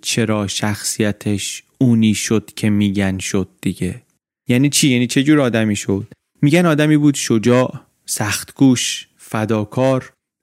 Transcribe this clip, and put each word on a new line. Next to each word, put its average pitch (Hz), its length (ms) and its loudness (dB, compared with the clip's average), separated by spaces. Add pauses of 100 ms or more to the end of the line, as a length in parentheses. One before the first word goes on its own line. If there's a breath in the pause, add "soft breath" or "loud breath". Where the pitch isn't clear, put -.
چرا 107 460 -2
شخصیتش - 1160 -4 (140)
اونی 113 360 4
شد - 420 -2
که 110 140 -2
می‌گن 101 480 0
شد 92 320 -4 (120)
دیگه. 92 400 -6 (460)
یعنی 127 220 2
چی؟ 143 200 0
یعنی 123 180 2
چه 131 160 0
جور 151 180 4
آدمی 110 340 0
شد؟ 101 320 -4 (340)
می‌گن 160 240 4
آدمی 151 320 2
بود 147 180 2
شجاع، 120 640 0 (260)
سختکوش، - 1000 -2 (100)
فداکار 113 920 -2 (320)